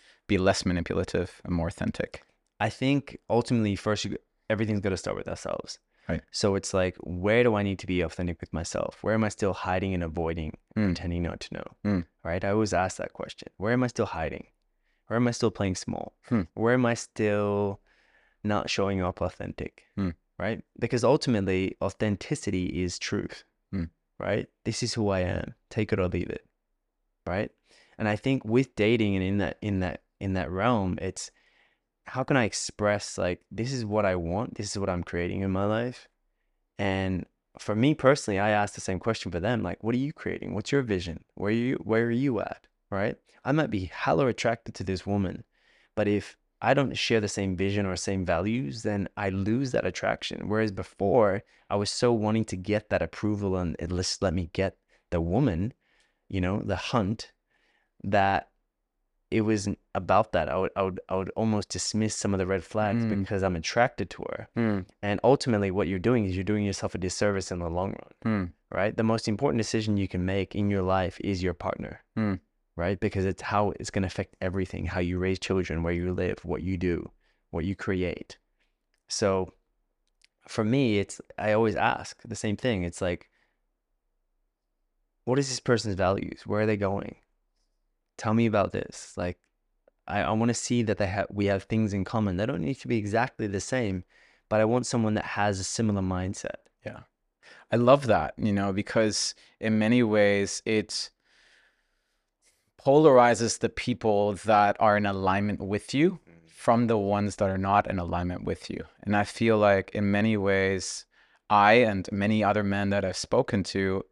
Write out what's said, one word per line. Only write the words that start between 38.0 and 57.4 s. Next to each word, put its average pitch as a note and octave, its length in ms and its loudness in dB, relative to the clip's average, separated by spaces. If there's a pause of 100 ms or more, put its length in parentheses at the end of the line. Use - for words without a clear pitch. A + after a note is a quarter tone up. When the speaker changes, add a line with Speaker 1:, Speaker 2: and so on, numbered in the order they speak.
Speaker 2:
I G#2+ 100 2
ask G#2 240 2
the - 60 -14
same F#2 180 -4
question A2 320 -4
for F2 100 -4
them, A2 220 0
like, F2+ 220 -6
"What A#2 100 0
are B2 40 0
you C#3 140 -2
creating? F#2 420 -8
What's G#2+ 180 -4
your C#3 100 4
vision? F2+ 420 -4 (100)
Where G2+ 160 -2
are A2 40 2
you, A#2+ 220 0
where A2+ 300 0
are A#2 40 0
you A#2+ 300 0
at?" - 260 -8 (240)
Right? G2+ 260 -2 (280)
I C3 80 0
might D3 180 2
be G2 220 -2
hella C#3+ 340 2
attracted - 500 -2
to G2 80 -6
this F#2 220 -4
woman, G2+ 380 -2 (500)
but G#2 140 2
if G2+ 280 0 (260)
I B2 120 4
don't C#3 240 0
share A2+ 220 2
the G#2 80 -2
same F#2+ 280 -2
vision G2 300 0
or F#2 100 -2
same F#2+ 280 -2
values, A2+ 580 -2
then G#2 340 -2
I G2+ 140 -2
lose A2 420 0
that - 140 2
attraction. - 640 -4
Whereas G#2+ 240 0
before, G2 680 2 (260)
I G2+ 80 -2
was G2+ 140 0
so A#2+ 220 2
wanting A2 340 2
to F#2 100 -8
get G#2 340 -2
that G2 120 2
approval G2+ 540 -2
and F2 240 -2
at E2+ 120 -6
least F2+ 280 -2
let F#2 140 0
me F2 180 -2
get F#2+ 240 -2 (340)
the E2+ 100 0
woman, F#2+ 520 0 (560)
you F#2+ 120 -4
know, F#2 200 0
the F#2+ 160 -4
hunt, A2 560 -2 (680)